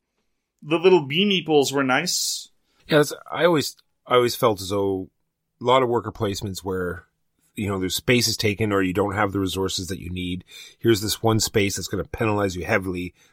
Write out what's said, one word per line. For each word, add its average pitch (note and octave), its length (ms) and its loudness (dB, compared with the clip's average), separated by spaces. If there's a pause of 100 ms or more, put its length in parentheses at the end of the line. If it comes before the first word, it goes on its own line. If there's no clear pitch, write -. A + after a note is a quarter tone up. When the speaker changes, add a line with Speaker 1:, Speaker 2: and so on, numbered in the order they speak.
(640)
Speaker 1:
The D#3 160 0
little F3+ 240 6
bee D#3 240 0
meeples D3+ 460 2
were C#3 120 0
nice. - 640 -2 (400)
Speaker 2:
Yeah, D#3+ 80 2
that's, D3 160 4 (180)
I D3 140 0
always, E3 320 2 (300)
I B2+ 80 0
always A#2+ 220 4
felt G#2+ 260 2
as F2+ 80 -8
though G2 400 -2 (500)
a A#2 40 -10
lot C3 180 4
of A#2+ 80 0
worker A2 200 -2
placements G2+ 540 -6
where, F2+ 400 -6 (520)
you G2+ 120 -4
know, G2 120 -2
there's F#2 160 -2
space A#2+ 320 0
is A2 80 -2
taken G#2 360 -2
or G2 80 2
you F#2 140 0
don't G2 220 0
have G2+ 160 0
the G2 80 -2
resources F#2+ 480 -4
that F#2+ 120 -8
you - 80 -12
need. F2+ 360 -6 (340)
Here's A2 240 4
this G#2 200 -4
one A2 180 2
space G2 360 0
that's F#2 120 -8
gonna F2+ 160 -4
penalize G#2 520 -2
you F2 80 -8
heavily, F#2 480 -4 (200)